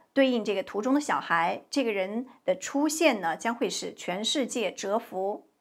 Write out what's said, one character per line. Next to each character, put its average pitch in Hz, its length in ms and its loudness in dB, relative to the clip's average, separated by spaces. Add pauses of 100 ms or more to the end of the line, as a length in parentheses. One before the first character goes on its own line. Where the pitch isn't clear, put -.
(140)
对 269 160 6
应 233 140 2
这 202 120 0
个 190 80 -2
图 202 180 -4
中 254 120 2
的 285 60 4
小 185 200 0
孩， 170 500 0
这 277 140 0
个 226 80 0
人 202 340 -2 (180)
的 185 140 2
出 294 320 0
现 294 320 2
呢， 165 160 -2
将 233 160 -2
会 226 160 -2
使 180 240 -6
全 185 300 -6
世 233 240 0
界 214 240 -2
折 208 260 -2
服。 202 500 -6 (140)